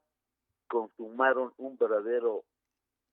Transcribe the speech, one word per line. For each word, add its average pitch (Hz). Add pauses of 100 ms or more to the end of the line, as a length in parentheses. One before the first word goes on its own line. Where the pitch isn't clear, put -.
(680)
consumaron 120
un 131
verdadero, 113 (680)